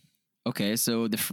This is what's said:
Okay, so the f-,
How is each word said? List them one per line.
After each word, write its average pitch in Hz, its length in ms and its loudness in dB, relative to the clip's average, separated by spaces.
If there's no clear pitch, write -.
Okay, 107 300 0
so 117 320 2
the 110 80 0
f-, - 160 -2